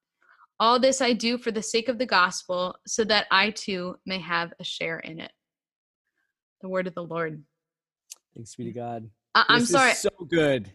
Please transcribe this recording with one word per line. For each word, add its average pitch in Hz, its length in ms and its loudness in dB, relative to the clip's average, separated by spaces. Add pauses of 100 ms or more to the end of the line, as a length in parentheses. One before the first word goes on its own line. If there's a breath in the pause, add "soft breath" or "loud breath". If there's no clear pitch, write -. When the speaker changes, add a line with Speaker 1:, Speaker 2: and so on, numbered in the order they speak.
(600 soft breath)
Speaker 1:
All 233 180 6
this 262 220 4
I 247 120 2
do 233 260 0
for 240 120 -6
the 214 120 -4
sake 226 260 -2
of 233 100 -2
the 247 80 -2
gospel, 180 680 0 (100)
so - 180 -2
that 208 260 2
I 196 200 4
too 180 460 -8 (100)
may 190 140 -6
have 170 400 -4
a 175 40 -14
share 165 360 -8
in 160 180 -14
it." - 140 -14 (1300)
The 190 80 -12
word 185 180 -2
of 175 80 -8
the 175 80 -8
Lord. 160 400 -6 (920)
Speaker 2:
Thanks 117 200 -18
be 120 100 -10
to 117 80 -8
God. 117 380 -10 (240)
Speaker 1:
I, 226 140 6
I'm 240 120 6
Speaker 2:
This 233 100 0
is 175 60 2
Speaker 1:
sorry. 262 180 6
Speaker 2:
so - 160 -2 (180)
good. 139 460 2